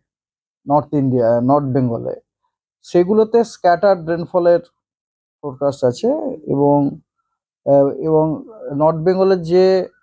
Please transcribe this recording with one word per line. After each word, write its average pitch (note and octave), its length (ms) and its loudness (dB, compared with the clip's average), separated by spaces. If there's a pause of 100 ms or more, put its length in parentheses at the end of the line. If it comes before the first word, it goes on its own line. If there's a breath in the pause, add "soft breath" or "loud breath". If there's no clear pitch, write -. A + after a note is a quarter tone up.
(680)
নর্থ D3 260 -2
ইন্ডিয়া, B2 480 0
নর্থ C#3 240 0
বেঙ্গলে, B2 540 -4 (640)
সেগুলোতে A3 640 0
স্ক্যাটার্ড F3 640 0
রেইনফলের F3 500 0 (840)
ফোরকাস্ট C#3 420 -6
আছে B2+ 240 -2 (400)
এবং, C#3+ 520 0 (640)
এ, C#3 400 2
এবং D#3 380 0 (320)
নর্থ D#3 220 0
বেঙ্গলের F#3 440 0
যে, F#3 480 2 (140)